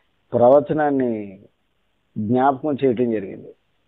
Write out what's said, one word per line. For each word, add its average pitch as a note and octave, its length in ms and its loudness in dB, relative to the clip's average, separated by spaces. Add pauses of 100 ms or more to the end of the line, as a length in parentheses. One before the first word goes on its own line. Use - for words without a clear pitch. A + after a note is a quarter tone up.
(320)
ప్రవచనాన్ని B2+ 1080 2 (800)
జ్ఞాపకం B2+ 640 0
చేయటం A#2+ 260 0
జరిగింది. G2 440 -8 (340)